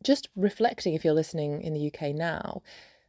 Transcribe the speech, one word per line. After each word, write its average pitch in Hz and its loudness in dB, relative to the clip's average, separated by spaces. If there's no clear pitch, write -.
just - 2
reflecting, 196 0
if 160 0
you're 156 6
listening 151 0
in 156 -4
the 151 -2
U 147 -2
K 147 -4
now, 160 -4